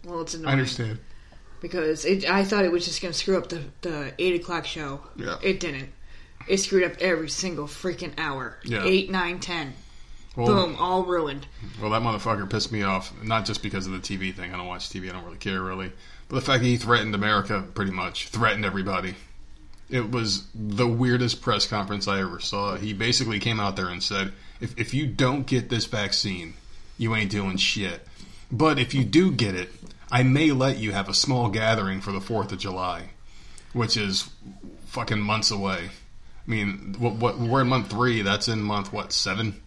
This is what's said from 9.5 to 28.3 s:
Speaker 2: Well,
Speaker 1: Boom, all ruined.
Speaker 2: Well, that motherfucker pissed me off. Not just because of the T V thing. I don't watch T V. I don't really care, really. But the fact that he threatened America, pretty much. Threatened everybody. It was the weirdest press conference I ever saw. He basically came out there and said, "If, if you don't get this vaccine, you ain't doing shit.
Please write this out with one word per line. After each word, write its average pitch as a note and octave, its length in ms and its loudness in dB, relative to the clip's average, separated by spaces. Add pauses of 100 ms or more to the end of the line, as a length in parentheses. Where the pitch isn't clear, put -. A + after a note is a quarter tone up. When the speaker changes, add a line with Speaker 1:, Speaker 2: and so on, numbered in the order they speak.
Speaker 2:
Well, A#2+ 120 2
Speaker 1:
Boom, F#3 300 4
all F#3 260 2
ruined. D#3 420 -2 (340)
Speaker 2:
Well, G#2+ 120 0
that A2+ 100 2
motherfucker G#2 480 0
pissed G#2+ 220 0
me G#2+ 100 0
off. F#2+ 280 0 (120)
Not A2 240 2
just A2 160 -2
because G2 240 -4
of F#2+ 60 -4
the F#2 80 -6
T G2+ 160 -6
V F#2+ 160 -4
thing. F2+ 200 -8
I F2+ 60 -6
don't F2+ 80 -6
watch F2+ 240 -8
T - 80 -8
V. F#2 100 -8
I F2+ 40 -8
don't F2+ 120 -8
really E2+ 140 -12
care, F#2+ 240 -2
really. F#2 280 -4 (380)
But C3 80 -2
the B2+ 60 2
fact C3 200 4
that B2+ 60 4
he B2 100 6
threatened A2 360 4
America, G2+ 500 2 (100)
pretty G2 180 0
much. F2+ 360 -4
Threatened A2 360 2
everybody. F#2+ 500 -2 (760)
It A#2+ 200 0
was A2+ 340 0 (100)
the A2 340 2
weirdest A#2+ 540 4
press G#2+ 240 2
conference G2+ 420 -2
I G2 120 2
ever E2+ 200 -2
saw. G2+ 360 -2
He G#2 180 -4
basically A2 440 2
came A2 220 0
out G2 160 0
there F#2 120 -2
and F2+ 140 -4
said, G2 300 -2 (280)
"If, - 180 -6
if A2+ 160 -2
you C#3+ 120 2
don't B2+ 400 2
get B2 220 2
this A2+ 160 0
vaccine, F#2+ 680 -2 (440)
you A2+ 160 2
ain't G#2+ 160 2
doing G2 280 0
shit. F#2 480 0 (440)